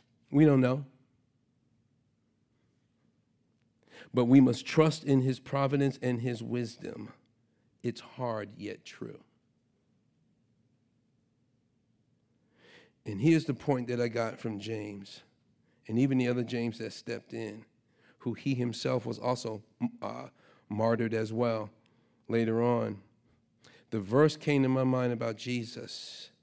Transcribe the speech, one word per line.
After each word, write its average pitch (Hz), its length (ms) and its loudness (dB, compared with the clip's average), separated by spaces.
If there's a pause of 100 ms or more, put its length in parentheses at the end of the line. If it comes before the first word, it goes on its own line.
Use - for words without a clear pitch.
(320)
we 147 140 8
don't 139 160 6
know. 131 240 0 (3250)
But 123 120 4
we 131 160 10
must 127 240 4
trust 156 380 4
in 139 180 4
his 131 180 0
providence 139 640 0
and 123 200 -2
his 120 200 -4
wisdom. 117 720 -8 (680)
It's 117 180 -6
hard 110 560 -8
yet 101 280 -10
true. - 380 -14 (3750)
And 101 160 -6
here's 160 240 6
the 139 80 -2
point 123 340 -2
that 120 140 -2
I 120 60 2
got 117 320 -4
from 110 200 -6
James, 104 600 -10 (680)
and 110 100 -2
even 131 200 4
the 123 100 2
other 123 160 0
James 117 360 -4
that 110 140 -10
stepped - 400 -12
in, 110 320 -10 (540)
who 120 140 -6
he 135 200 -4
himself 123 540 -2
was 110 100 -8
also, 117 460 -4 (400)
uh, 120 260 -10 (400)
martyred 113 460 0
as 110 180 -4
well 113 380 -2 (560)
later 113 340 2
on. 113 400 0 (880)
The 110 100 -4
verse 143 380 4
came 143 240 2
to 131 80 4
my 131 140 2
mind 127 300 0
about 113 240 -6
Jesus. - 920 -10 (140)